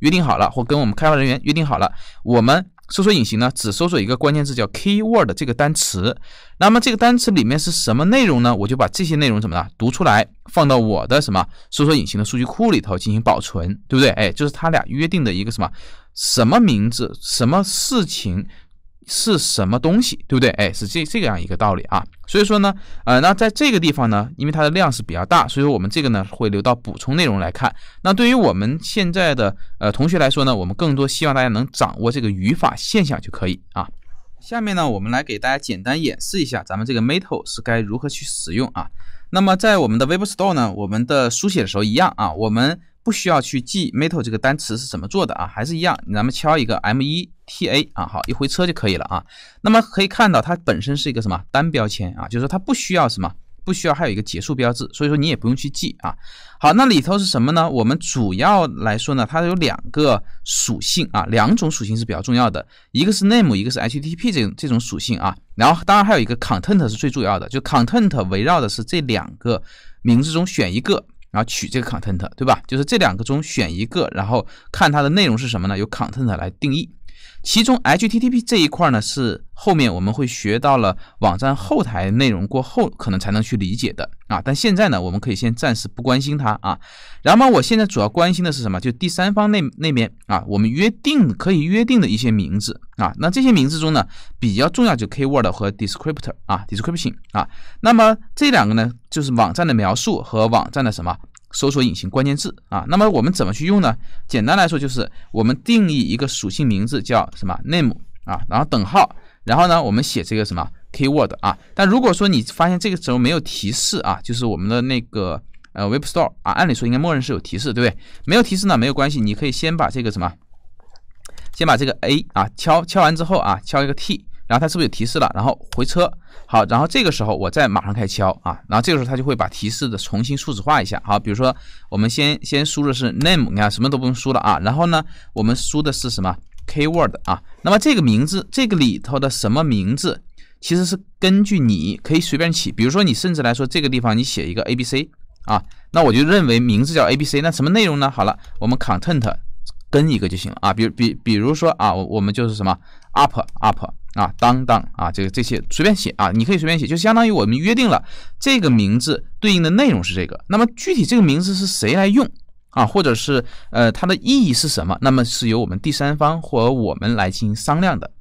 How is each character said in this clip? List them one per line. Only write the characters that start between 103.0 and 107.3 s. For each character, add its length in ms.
我 100
们 120
怎 120
么 80
去 140
用 140
呢？ 120
简 180
单 100
来 120
说 100
就 100
是 220
我 100
们 220
定 260
义 80
一 180
个 120
属 200
性 160
名 220
字 160
叫 320